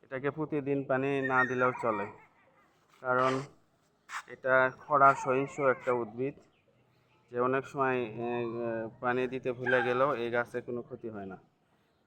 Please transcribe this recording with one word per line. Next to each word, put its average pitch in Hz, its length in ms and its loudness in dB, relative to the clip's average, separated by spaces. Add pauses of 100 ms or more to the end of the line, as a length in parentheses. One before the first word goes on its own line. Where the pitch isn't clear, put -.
এটাকে 135 280 -6
প্রতিদিন 143 520 -2
পানি 135 380 0
না 131 240 4
দিলেও 127 260 2 (100)
চলে, 104 240 0 (960)
কারণ 131 380 2 (880)
এটা 131 500 2
খরা 139 380 6
সহিষ্ণু 139 520 0
একটা 127 260 2
উদ্ভিদ, 120 400 -4 (960)
যে 123 80 -4
অনেক 127 260 2
সময়, 131 320 0
এ, 120 80 -2
এ, 117 840 -4 (100)
পানি 123 280 0
দিতে 127 240 -6
ভুলে 123 320 2
গেলেও 127 320 2
এই 117 160 -4
গাছে 120 300 -2
কোনো 120 200 -8
ক্ষতি 117 280 -12
হয় 101 160 -10
না। 95 120 -12 (680)